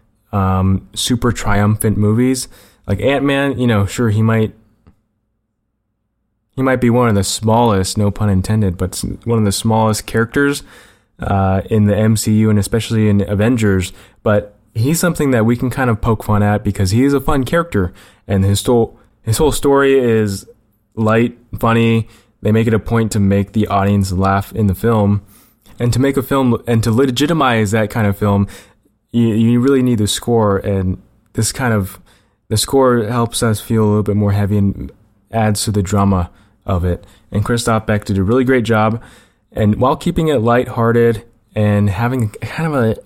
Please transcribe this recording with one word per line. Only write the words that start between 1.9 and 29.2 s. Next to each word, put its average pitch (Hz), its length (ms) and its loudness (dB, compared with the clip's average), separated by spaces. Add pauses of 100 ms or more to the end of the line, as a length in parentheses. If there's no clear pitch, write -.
movies. 120 520 0 (380)
Like 98 140 -4
Ant-Man, 139 580 -2
you 123 80 0
know, 104 200 2
sure, 117 240 -2
he 110 120 0
might, 110 320 0 (2000)
he 131 120 -6
might 131 180 0
be 120 100 2
one 120 180 2
of 107 60 2
the 98 100 0
smallest, 107 720 0
no 104 120 2
pun 104 200 -2
intended, 95 460 0
but 90 160 -4
s-, - 120 -10 (200)
one 113 140 0
of 107 60 2
the 98 80 2
smallest 110 540 0
characters, 143 560 -2 (560)
uh, 95 520 0
in 104 160 2
the 101 100 2
M 110 200 2
C 107 220 -2
U 110 120 2
and 107 80 2
especially 110 500 0
in 101 200 0
Avengers, 104 640 0 (300)
but 104 320 0 (200)
he's 139 260 -2
something 160 300 0
that 110 160 2
we 120 100 2
can 123 140 -4
kind 127 180 -2
of 110 120 -2
poke 113 240 -2
fun 104 180 0
at 104 200 0
because 98 280 -2
he 117 140 2
is 143 100 2
a 135 60 0
fun 135 240 0
character, 143 500 -2 (340)
and 98 160 0
his 98 200 0
whole, 120 340 0 (240)
his 110 160 -2
whole 156 140 2
story 139 460 2
is 110 480 0 (480)
light, 113 440 0 (200)
funny. 113 500 2 (340)
They 107 100 0
make 110 140 2
it 113 80 2
a 107 40 2
point 113 340 -2
to 104 80 0
make 98 320 2
the 104 160 0
audience 98 440 0
laugh 98 400 -2
in 110 140 0
the 95 80 0
film, 104 500 0 (540)
and 120 160 0
to 117 40 0
make 139 200 0
a 131 40 0
film 131 440 0
and 113 180 0
to 120 60 0
legitimize 127 800 0
that 110 180 0
kind 110 180 -2
of 101 120 -2
film, 101 280 0 (640)
you, 117 180 2